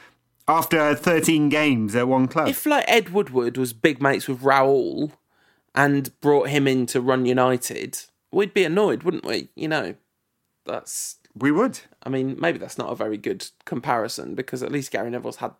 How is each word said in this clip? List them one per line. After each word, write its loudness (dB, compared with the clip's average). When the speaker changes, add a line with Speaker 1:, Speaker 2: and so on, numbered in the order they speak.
Speaker 1:
after 2
thirteen 2
games 2
at 2
one 4
club. 0
Speaker 2:
If, -4
like, 2
Ed 2
Woodward 0
was -2
big 2
mates 2
with -4
Raul 2
and 2
brought 4
him 2
in 2
to -2
run 0
United, 0
we'd 0
be 4
annoyed, 0
wouldn't -4
we? -4
You -8
know, -4
that's -10
Speaker 1:
We 0
would. 0
Speaker 2:
I -12
mean, -4
maybe -2
that's -12
not -6
a -8
very -4
good -6
comparison -4
because -8
at -6
least -6
Gary -6
Neville's -8
had -10